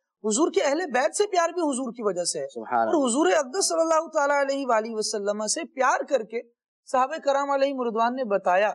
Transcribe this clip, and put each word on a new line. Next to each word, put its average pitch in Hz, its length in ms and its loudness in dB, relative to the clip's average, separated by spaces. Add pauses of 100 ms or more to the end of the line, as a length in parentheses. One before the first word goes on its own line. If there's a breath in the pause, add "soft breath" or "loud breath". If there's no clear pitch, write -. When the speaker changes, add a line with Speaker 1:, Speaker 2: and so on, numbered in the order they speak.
(240)
Speaker 1:
حضور 240 280 0
کے - 100 0
اہل 302 180 0 (100)
بیت 269 260 0
سے 415 100 0
پیار 349 220 0
بھی 349 140 -4
حضور 269 300 -4
کی 247 100 -10
وجہ 180 220 -2
سے 160 160 -6
ہے۔ 135 80 -6
Speaker 2:
سبحان 113 400 -2
Speaker 1:
اور - 60 0
Speaker 2:
اللہ۔ 277 120 2
Speaker 1:
حضور 254 200 2
اقدس 349 420 0
صلی 330 120 -2
اللہ 330 280 0
تعالیٰ 285 320 0
علیہ 277 260 -2
وآلہ 226 240 0
وسلم 214 560 -4
سے 311 180 -4
پیار 277 400 -2
کر 262 180 -2
کے 226 180 -8 (460)
صحابہ 269 380 2
کرام 277 260 4
علیہ 277 240 4
مردوان 240 420 0
نے 262 80 -2
بتایا 196 500 4